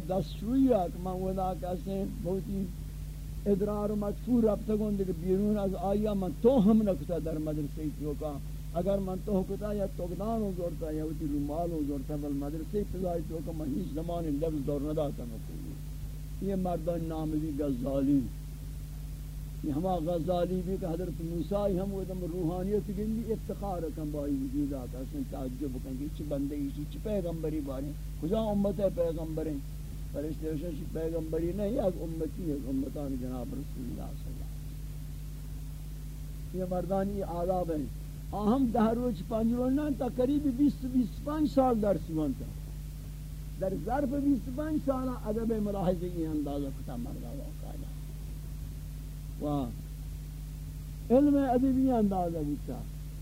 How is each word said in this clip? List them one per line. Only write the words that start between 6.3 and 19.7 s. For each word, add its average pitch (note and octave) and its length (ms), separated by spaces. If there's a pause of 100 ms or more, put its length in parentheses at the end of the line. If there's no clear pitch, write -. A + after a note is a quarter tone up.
تو A#3 300
ہم A3 100
نکتا E3+ 440
در D#3+ 120
مدرسہ D3+ 440 (180)
تو D3 200
کا، D3 180 (360)
اگر F#3+ 240
من F#3+ 180 (100)
تو F#3+ 240
کتا G#3 240
یا G3+ 120
تقدان F#3+ 560
ہو G3+ 160
زورتا D#3+ 340
یا D#3 140
وچی D#3 260
رومال D3 400
ہو D#3 160
زورتا، C#3+ 340
بل D3 100
مدرسہ D3 460 (140)
فضائی F3 360
تو D#3+ 180
کا E3 120
من D3+ 200
ہیچ D3 160
زمان E3 300 (180)
لفظ D3+ 260
دور C#3+ 140
نہ D#3 120
داتا D3 300
مکلی۔ - 1300
یہ G3 60
مردان E3+ 480
نام D#3+ 260
بھی D#3 300
غزالی، C#3 600 (1400)
یہ D3 80